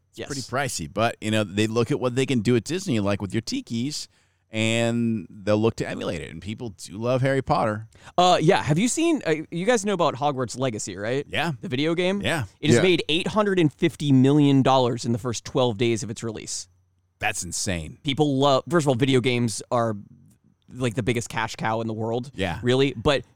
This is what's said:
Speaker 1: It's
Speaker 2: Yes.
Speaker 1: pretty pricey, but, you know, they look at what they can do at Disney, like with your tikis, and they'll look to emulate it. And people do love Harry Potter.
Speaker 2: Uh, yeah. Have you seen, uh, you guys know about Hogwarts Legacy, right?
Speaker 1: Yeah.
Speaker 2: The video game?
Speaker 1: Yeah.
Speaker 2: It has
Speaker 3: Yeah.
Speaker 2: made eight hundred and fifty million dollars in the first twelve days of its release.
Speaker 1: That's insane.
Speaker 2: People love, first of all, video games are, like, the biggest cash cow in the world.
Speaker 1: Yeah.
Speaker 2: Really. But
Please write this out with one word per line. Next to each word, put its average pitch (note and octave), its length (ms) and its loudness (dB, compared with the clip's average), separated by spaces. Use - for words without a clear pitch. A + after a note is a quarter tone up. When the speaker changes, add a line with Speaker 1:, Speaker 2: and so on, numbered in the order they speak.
Speaker 1:
It's - 80 -20
Speaker 2:
Yes. A2 80 -10
Speaker 1:
pretty C#3 160 -8
pricey, A#2+ 480 -6
but, A2+ 280 0
you G#2+ 120 -4
know, A2 120 2
they G#2 240 0
look A2+ 240 0
at C#3+ 80 -2
what B2 160 -2
they C3+ 100 0
can C3+ 140 0
do B2 160 2
at A2 80 2
Disney, D#3+ 380 -2
like G2+ 200 0
with F#2 120 -6
your A2+ 80 -2
tikis, D3 680 -6
and A#2 800 0
they'll G#2 280 0
look A2+ 200 2
to - 120 -6
emulate F#2+ 320 -8
it. C2+ 100 -12
And D#2+ 100 -14
people A2+ 280 -10
do - 280 -16
love B2 240 0
Harry C#3 200 0
Potter. A2 460 -2
Speaker 2:
Uh, F3+ 240 6
yeah. E3 220 4
Have D3+ 160 2
you A#3+ 80 2
seen, D#4+ 380 2
uh, D#3+ 80 0
you F3 140 -4
guys A3+ 180 2
know G#3 100 0
about D#3+ 220 2
Hogwarts C3 420 -2
Legacy, G#2+ 380 -4
right? A#2 320 -4
Speaker 1:
Yeah. C#3+ 320 -2
Speaker 2:
The - 80 -12
video D3+ 280 0
game? F#3 260 -2
Speaker 1:
Yeah. D3 240 -2
Speaker 2:
It D3 60 0
has F3+ 100 6
Speaker 3:
Yeah. F3+ 60 4
Speaker 2:
made F3+ 260 4
eight E3+ 180 0
hundred F#3+ 320 0
and D#3 140 4
fifty D#3 400 0
million C#3 480 6
dollars B2+ 420 2
in A#2 80 -2
the A#2+ 80 0
first A#2 240 -6
twelve B2 340 0
days A#2 260 0
of G2+ 60 -10
its A2+ 140 -10
release. - 460 -10
Speaker 1:
That's G#2+ 240 -4
insane. E2+ 600 -6
Speaker 2:
People C#3 340 2
love, C3+ 320 4
first D#3 160 2
of C#3+ 40 4
all, C3 60 4
video C3 240 4
games A#2+ 420 0
are, A#2 260 0
like, B2 220 -2
the B2+ 80 -2
biggest A#2 260 0
cash A2+ 260 -4
cow A2+ 260 -2
in A2+ 60 -4
the A2+ 60 -4
world. A2+ 420 -4
Speaker 1:
Yeah. F2+ 260 -2
Speaker 2:
Really. C3 320 2
But C#3 300 0